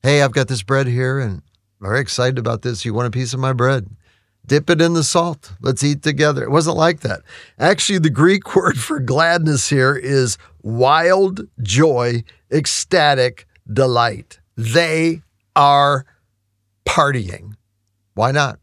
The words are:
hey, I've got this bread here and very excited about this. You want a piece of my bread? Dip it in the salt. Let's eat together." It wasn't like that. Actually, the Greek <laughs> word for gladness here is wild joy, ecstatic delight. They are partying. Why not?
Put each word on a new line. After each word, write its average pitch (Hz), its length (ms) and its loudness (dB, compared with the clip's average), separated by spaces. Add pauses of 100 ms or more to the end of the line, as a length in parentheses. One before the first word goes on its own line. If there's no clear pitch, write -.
hey, 143 200 4
I've 131 100 0
got 135 160 0
this 117 140 -6
bread 139 260 -2
here 131 320 -2
and 95 220 -8 (380)
very 104 200 -2
excited 127 380 -2
about 117 240 -4
this. 120 220 -8
You 117 80 -6
want 120 140 -4
a 110 60 -6
piece 123 200 -6
of 127 60 -8
my 131 140 -2
bread? 123 360 0 (560)
Dip 147 260 0
it 160 100 2
in 170 140 2
the 160 100 0
salt. 170 560 -4
Let's 131 240 -2
eat 147 180 -2
together." 147 400 0
It 117 80 -6
wasn't 160 260 0
like 160 240 2
that. 107 220 -6 (360)
Actually, 185 420 0
the 156 100 2
Greek 180 460 2
<laughs> - 0 -
word 180 220 0
for 294 200 -6
gladness 156 680 0
here 135 260 2
is 135 420 -2 (260)
wild 165 800 2 (200)
joy, 120 600 0 (260)
ecstatic 143 960 0 (260)
delight. 120 680 -2 (160)
They 160 680 0 (320)
are 143 520 4 (800)
partying. 107 680 -2 (600)
Why 117 180 0
not? 139 300 -2